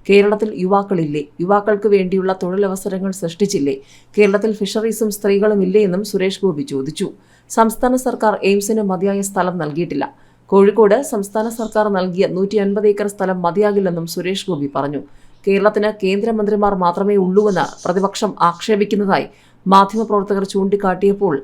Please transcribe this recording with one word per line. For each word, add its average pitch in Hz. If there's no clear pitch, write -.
കേരളത്തിൽ 208
യുവാക്കളില്ലേ? 180
യുവാക്കൾക്ക് 202
വേണ്ടിയുള്ള 190
തൊഴിലവസരങ്ങൾ 190
സൃഷ്ടിച്ചില്ലേ? 165
കേരളത്തിൽ 208
ഫിഷറീസും 214
സ്ത്രീകളും 202
ഇല്ലേ 190
എന്നും 190
സുരേഷ് 190
ഗോപി 165
ചോദിച്ചു. 139
സംസ്ഥാന 226
സർക്കാർ 240
എയിംസിന് 202
മതിയായ 196
സ്ഥലം 180
നൽകിയിട്ടില്ല. 147
കോഴിക്കോട് 202
സംസ്ഥാന 220
സർക്കാർ 220
നൽകിയ 185
നൂറ്റി 190
അൻപത് 202
ഏക്കർ 202
സ്ഥലം 185
മതിയാകില്ലെന്നും 180
സുരേഷ് 180
ഗോപി 143
പറഞ്ഞു. 143
കേരളത്തിന് 208
കേന്ദ്രമന്ത്രിമാർ 208
മാത്രമേ 185
ഉള്ളൂവെന്ന് 185
പ്രതിപക്ഷം 196
ആക്ഷേപിക്കുന്നതായി 196
മാധ്യമപ്രവർത്തകർ 196
ചൂണ്ടിക്കാട്ടിയപ്പോൾ 196